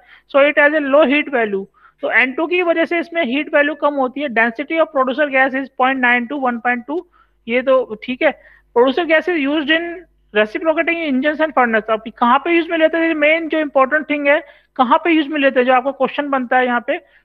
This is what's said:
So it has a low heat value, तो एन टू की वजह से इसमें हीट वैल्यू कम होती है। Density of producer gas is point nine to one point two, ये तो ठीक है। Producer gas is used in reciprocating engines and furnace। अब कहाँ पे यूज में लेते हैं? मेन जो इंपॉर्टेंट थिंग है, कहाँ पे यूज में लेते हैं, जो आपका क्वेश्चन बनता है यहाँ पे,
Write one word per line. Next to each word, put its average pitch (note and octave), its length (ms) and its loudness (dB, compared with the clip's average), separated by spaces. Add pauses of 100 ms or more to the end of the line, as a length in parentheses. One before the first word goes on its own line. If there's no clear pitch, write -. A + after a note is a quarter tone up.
(360)
So C#4 80 6
it D4 140 2
has D4 180 4
a D#4 60 2
low C#4 240 4
heat C#4+ 280 0
value, G#3 320 -2 (360)
तो C#4 100 -4
एन B3 220 0
टू D#4+ 140 -2
की F4+ 140 0
वजह E4 240 0
से E4+ 140 -2
इसमें E4 240 -4
हीट C#4 300 -4
वैल्यू D4 220 2
कम D4 180 -2
होती C4+ 280 -4
है। D4+ 60 -4
Density A#3+ 540 -2
of D#4+ 60 2 (100)
producer C4+ 320 0
gas C4+ 220 2
is C4+ 160 -6 (140)
point C4 240 0
nine A#3+ 220 2
to C#4+ 120 -8
one B3 180 -2
point A#3+ 320 -4
two, E4 120 -6 (460)
ये A#3+ 140 -2
तो B3+ 420 0
ठीक B3+ 180 -6
है। D4+ 200 0 (360)
Producer C4+ 340 2
gas D#4 180 2
is F4 180 -2
used D4 240 -2
in E4+ 240 -2 (400)
reciprocating D#4+ 640 0 (120)
engines C#4+ 260 -2
and D#4 140 -2
furnace। A3+ 380 0
अब A3 140 -2 (140)
कहाँ B3 220 2
पे E4+ 160 0
यूज E4+ 140 0
में E4+ 80 -2
लेते D#4+ 200 2
हैं? E4 160 0
मेन D#4 360 0
जो D#4+ 100 -2
इंपॉर्टेंट D4 500 0
थिंग D4 180 -2
है, D4 160 2 (320)
कहाँ C4 220 2
पे E4 140 0
यूज D#4 160 2
में D4 120 -4
लेते C4+ 200 2
हैं, B3 80 2
जो B3+ 60 4
आपका B3+ 180 2
क्वेश्चन C4+ 380 -4
बनता B3+ 280 0
है B3+ 80 2
यहाँ A#3+ 220 -2
पे, D4+ 100 -2 (280)